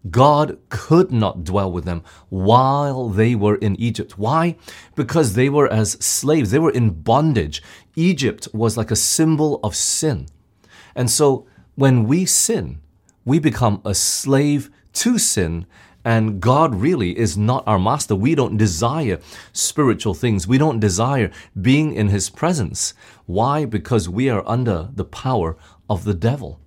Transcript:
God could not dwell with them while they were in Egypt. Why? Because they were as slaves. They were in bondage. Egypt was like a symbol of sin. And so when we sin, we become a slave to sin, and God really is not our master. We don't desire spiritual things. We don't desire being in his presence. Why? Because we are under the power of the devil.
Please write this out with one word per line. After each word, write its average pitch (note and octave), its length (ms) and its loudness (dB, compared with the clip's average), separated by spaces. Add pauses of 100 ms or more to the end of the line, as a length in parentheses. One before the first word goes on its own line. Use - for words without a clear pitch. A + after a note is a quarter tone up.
(100)
God C#3+ 480 4 (100)
could F3 440 2
not G2 320 -2
dwell F#2+ 260 -2
with F2 140 -6
them E2+ 180 -6 (260)
while B2+ 800 2
they A2 280 2
were G#2 200 2
in G#2 240 -2
Egypt. - 380 -6
Why? D#3+ 380 0 (400)
Because C3+ 380 0
they B2+ 140 2
were C#3 240 2
as A2 200 0 (120)
slaves. C3+ 460 0
They C3 80 2
were D#3+ 140 2
in G#2 300 0
bondage. A#2 600 0 (320)
Egypt D#3+ 580 -2
was A2 240 -2
like A2 140 -4
a A2 60 0
symbol D#3 680 0
of G#2+ 140 -4
sin. G#2 500 -4 (680)
And B2 120 0
so C#3 380 2 (300)
when B2+ 320 4
we F3 160 2
sin, F#2 560 -2 (440)
we C#3 140 2
become A2+ 460 0
a G2+ 100 -4
slave C#3+ 760 0 (240)
to A#3 240 0
sin, E2+ 480 -2 (380)
and A2 360 0
God C3 340 2
really G#2+ 420 0
is G2+ 220 -2
not A#2 300 0
our G#2 100 2
master. A2 380 0
We B2+ 180 0
don't A2+ 220 0
desire A2 640 0 (320)
spiritual A2 640 0
things. G2+ 340 -2
We C3 100 4
don't C#3 220 2
desire A2 500 0 (300)
being C3+ 340 2
in G#2 140 0
his G2 200 0
presence. - 640 -4 (340)
Why? C3 400 0
Because G#2+ 420 -2
we A#2+ 200 -2
are G#2+ 200 0
under A2 440 -2
the - 120 -6
power F#2 520 -4 (320)
of G2 140 -2
the G#2 120 -2
devil. A2 520 -4